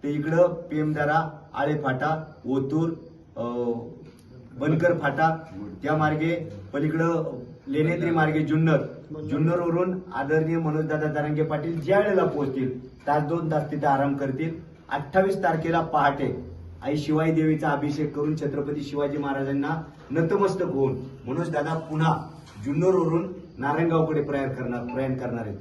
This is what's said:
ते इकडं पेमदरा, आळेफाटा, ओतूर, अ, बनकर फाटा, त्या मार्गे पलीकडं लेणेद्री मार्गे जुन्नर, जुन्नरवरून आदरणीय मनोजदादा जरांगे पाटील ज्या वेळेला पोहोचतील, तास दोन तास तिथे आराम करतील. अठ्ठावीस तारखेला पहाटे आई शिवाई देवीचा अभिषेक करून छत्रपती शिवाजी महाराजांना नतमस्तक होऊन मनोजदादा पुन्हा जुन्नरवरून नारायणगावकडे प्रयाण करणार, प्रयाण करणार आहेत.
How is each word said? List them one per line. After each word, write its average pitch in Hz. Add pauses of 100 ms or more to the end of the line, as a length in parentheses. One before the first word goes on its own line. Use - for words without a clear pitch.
ते 147
इकडं 160
पेमदरा, 151 (240)
आळेफाटा, 147 (220)
ओतूर, 139 (460)
अ, 113 (1160)
बनकर 160
फाटा, 160 (380)
त्या 151
मार्गे 156 (200)
पलीकडं 160 (340)
लेणेद्री 165
मार्गे 156
जुन्नर, 156 (520)
जुन्नरवरून 175 (160)
आदरणीय 156
मनोजदादा 151
जरांगे 151
पाटील 151
ज्या 180
वेळेला 202
पोहोचतील, 135 (100)
तास 147
दोन 160
तास 151
तिथे 147
आराम 139
करतील. 147 (380)
अठ्ठावीस 196
तारखेला 165
पहाटे - (380)
आई 147
शिवाई 156
देवीचा 156
अभिषेक 143
करून 147
छत्रपती 143
शिवाजी 143
महाराजांना 139 (280)
नतमस्तक 165
होऊन 135 (340)
मनोजदादा 156
पुन्हा 156 (420)
जुन्नरवरून 165 (260)
नारायणगावकडे 156
प्रयाण 139
करणार, 120 (140)
प्रयाण 131
करणार 117
आहेत. 98